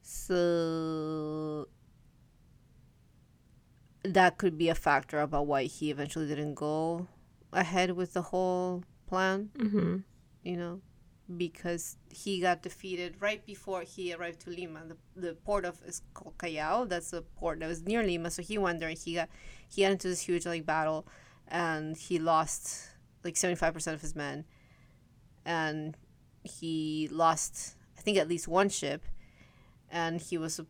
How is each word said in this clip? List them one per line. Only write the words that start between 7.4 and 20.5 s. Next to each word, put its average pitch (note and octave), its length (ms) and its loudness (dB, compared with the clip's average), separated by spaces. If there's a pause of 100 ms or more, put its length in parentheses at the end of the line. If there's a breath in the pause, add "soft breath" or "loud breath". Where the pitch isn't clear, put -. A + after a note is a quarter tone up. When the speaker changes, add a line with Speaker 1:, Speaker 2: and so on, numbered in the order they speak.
Speaker 1:
ahead F3+ 380 2
with F3 220 -2
the F3+ 80 0
whole F3+ 640 2 (240)
plan, F#3+ 500 2
Speaker 2:
Mm-hmm. G3+ 400 2 (460)
Speaker 1:
you F3 140 -4
know, F3 240 -6 (560)
because E3+ 580 -4 (140)
he F#3+ 320 -4
got F3 220 4
defeated F3+ 580 -8
right G#3 240 -2
before G3 360 -6
he F3 320 -8
arrived E3+ 280 -8
to - 80 -14
Lima. E3 380 -10
The, E3 100 -14 (320)
the E3 60 -6
port G3+ 300 -2
of, F3 220 -6
is - 140 -10 (120)
called - 240 -14
Callao. E3 480 0
That's F3 260 -2
the E3+ 100 -6
port D#3+ 400 -4
that D#3+ 60 -4
was E3 160 -4
near A3 200 2
Lima. E3+ 260 0
So E3+ 140 -6
he G#3+ 140 -4
went F3 240 2
there D#3+ 80 -2
and D#3+ 80 -6
he E3 180 -6
got, E3 140 0 (400 loud breath)
he G3 140 2
got G3 100 6
into F#3 160 0
this F3+ 120 0
huge, E3+ 240 0
like, E3+ 200 -4